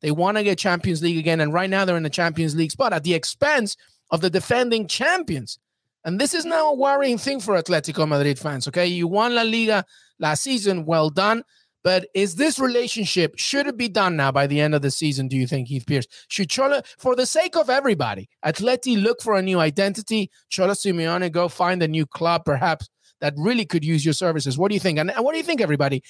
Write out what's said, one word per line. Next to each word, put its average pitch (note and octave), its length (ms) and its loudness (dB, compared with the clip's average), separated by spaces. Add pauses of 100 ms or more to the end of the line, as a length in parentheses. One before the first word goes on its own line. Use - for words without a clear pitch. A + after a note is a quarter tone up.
they D3+ 100 0
wanna G3 320 2
get G3+ 160 2
Champions F3 420 0
League E3+ 160 0
again, D#3+ 220 0
and D3+ 140 0
right F#3+ 160 0
now F#3+ 160 2
they're F3+ 120 0
in D#3+ 60 -2
the D3+ 60 -2
Champions D#3+ 460 0
League D#3+ 160 0
spot B3 200 0
at D#3 140 -2
the F3+ 80 2
expense B3+ 640 0 (340)
of D#3+ 80 0
the F#3 100 0
defending A#3 560 0
champions. B3+ 720 -2 (460)
And F3+ 160 -4
this C#4+ 140 2
is E4 100 -2
now E4 240 2
a D4 80 2
worrying C4+ 420 2
thing C#4 220 -4
for G3+ 160 0
Atletico D#3 500 0
Madrid C#3+ 320 2
fans, C#3+ 300 -6
okay? F3 180 0
You F3 220 -2
won A3 260 0
La A#3 100 2
Liga A3 420 0 (340)
last D3+ 240 0
season, G3 420 -2
well D#3 240 2
done. G3+ 340 0 (400)
But F#3 300 2
is F#3+ 220 0
this C#4+ 240 0
relationship, A#3 800 0
should C#4+ 260 -2
it C#4 100 -4
be A#3 140 -2
done F3+ 260 2
now C#3 160 2
by C#3 140 2
the C#3+ 160 0
end D3+ 140 2
of C#3+ 80 0
the C#3 80 0
season, C3+ 360 -2
do C3 80 -4
you B2+ 120 0
think, B2+ 200 -4
Heath C3 200 -6
Pierce? C3+ 180 0 (220)
Should F#3 240 -4
Cholo, C4+ 320 0 (160)
for B3+ 160 0
the B3+ 100 2
sake F4 300 0
of D#4 160 2
everybody, C#3+ 580 0 (160)
Atleti A#3 560 0
look A#3+ 180 0
for A3 160 -2
a F#3+ 60 2
new F#3 180 0
identity? G3 680 0 (200)
Cholo F#3+ 240 0
Simeone, F3 580 -2
go F3 180 0
find F3+ 320 0
a D#3+ 60 2
new D#3 180 0
club, E3 400 0
perhaps, D#3 420 0 (320)
that D3 180 -2
really G#3+ 280 0
could D#3 180 -2
use D#3 220 0
your D#3+ 80 2
services. D3+ 460 -2
What G3 100 2
do G#3 60 0
you F#3 40 0
think? D#3+ 200 0
And, E3+ 100 0
and A3+ 140 -2
what C#4+ 80 2
do D#4+ 80 -4
you D#4 40 -4
think, D#4+ 180 -2
everybody? C#3 480 2